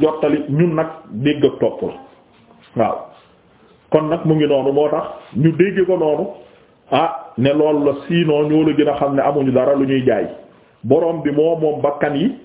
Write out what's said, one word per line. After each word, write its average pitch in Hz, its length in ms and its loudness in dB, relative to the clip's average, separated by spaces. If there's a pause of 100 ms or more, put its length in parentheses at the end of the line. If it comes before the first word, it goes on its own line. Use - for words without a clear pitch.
jottali, 151 480 0
ñun 160 260 0
nag 160 120 -2 (240)
dégg 135 340 -2
ak 127 160 0
topp 117 220 -2
la. 90 120 -6 (840)
Waaw. 107 200 0 (920)
Kon 156 200 2
nag 170 140 -4
mu 156 100 2
ngi 151 120 2
noonu, 139 260 2
moo 147 180 2
tax 156 140 -4 (320)
ñu 151 160 2
dégg 185 340 0
ko 185 100 0
noonu, 160 300 -2 (640)
ah, - 480 -2
ne 131 140 2
loolu 151 320 2
la, 143 80 2 (140)
sinon 156 420 0
ñoo 156 160 2
la 156 100 2
gën 147 140 4
a 143 100 2
xam 139 180 0
ne 139 60 2
amuñu 139 300 0
dara 127 220 2
lu 139 120 0
ñuy 135 200 0
jaay. 104 200 0 (580)
Borom 165 380 0
bi 147 80 -2
moo 156 260 2
moom 151 240 -2
bakkan 143 360 -2
yi, 208 180 -2 (100)